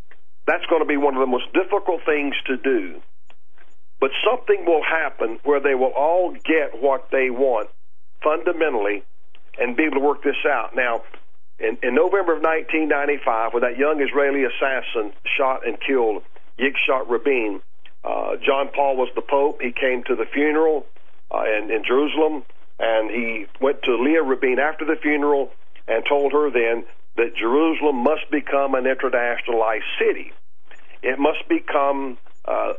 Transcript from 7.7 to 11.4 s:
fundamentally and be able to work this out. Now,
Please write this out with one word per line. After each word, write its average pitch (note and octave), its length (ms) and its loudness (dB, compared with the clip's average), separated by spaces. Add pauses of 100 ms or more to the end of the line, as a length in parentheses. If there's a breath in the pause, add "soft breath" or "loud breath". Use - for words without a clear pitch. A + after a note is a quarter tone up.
fundamentally D#3 800 0 (540)
and B2 200 0
be D#3 60 2
able C#3+ 140 0
to C3+ 80 4
work C#3+ 180 0
this C#3 220 0
out. C3 300 0
Now, A#2+ 280 0 (560)